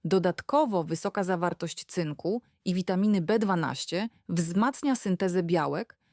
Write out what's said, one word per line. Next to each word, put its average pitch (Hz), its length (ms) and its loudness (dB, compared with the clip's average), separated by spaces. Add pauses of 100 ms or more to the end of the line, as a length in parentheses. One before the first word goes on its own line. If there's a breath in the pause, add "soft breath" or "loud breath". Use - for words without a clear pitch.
Dodatkowo 185 800 2
wysoka 180 400 -2
zawartość 175 600 -2
cynku 170 580 -4 (220)
i 180 100 0
witaminy 190 460 2
B 202 180 2
dwanaście 180 720 -2 (200 soft breath)
wzmacnia 196 680 0
syntezę 185 460 0
białek, 165 540 -2 (160)